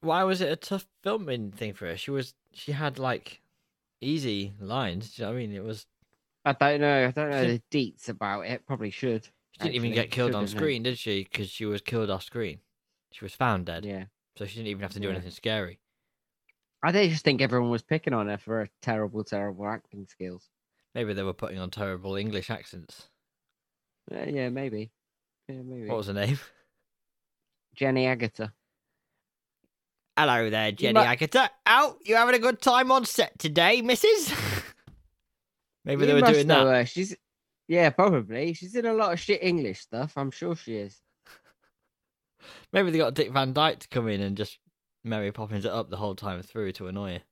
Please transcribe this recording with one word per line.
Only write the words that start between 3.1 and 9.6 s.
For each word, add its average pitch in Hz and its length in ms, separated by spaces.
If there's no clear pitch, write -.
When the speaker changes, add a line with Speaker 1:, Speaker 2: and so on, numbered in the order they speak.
Speaker 1:
easy 117 580
lines. 107 560
Do 120 60
you 113 60
know 110 60
what 123 40
I 127 80
mean? 104 100
It 95 80
was 110 220
Speaker 2:
I 143 80
don't 147 280
know. 139 260
I 123 40
don't 151 180
know 139 160
Speaker 1:
She 117 160
Speaker 2:
the 135 220
deets - 160
about 101 360
it. 117 200
Probably 107 240
should, 110 360
Speaker 1:
She - 380